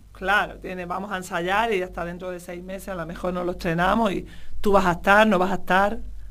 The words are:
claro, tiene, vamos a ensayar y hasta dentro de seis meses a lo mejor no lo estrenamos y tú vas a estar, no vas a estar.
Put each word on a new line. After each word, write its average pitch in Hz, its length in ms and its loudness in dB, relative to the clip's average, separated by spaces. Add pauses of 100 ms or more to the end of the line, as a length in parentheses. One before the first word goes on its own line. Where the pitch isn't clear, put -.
(100)
claro, 190 480 0
tiene, 185 260 -8
vamos 185 280 -6
a 190 60 -4
ensayar 185 540 0
y 190 80 2
hasta 180 240 -6
dentro 180 280 -8
de 175 80 -10
seis 175 240 -12
meses 190 240 -10
a 190 80 -6
lo 165 100 -6
mejor 180 280 -4
no 180 100 -2
lo 180 80 -2
estrenamos 185 580 2
y - 160 -4 (340)
tú 196 120 4
vas 190 140 6
a 175 60 4
estar, 202 360 6
no 190 100 4
vas 185 140 2
a - 20 0
estar. 202 460 2 (300)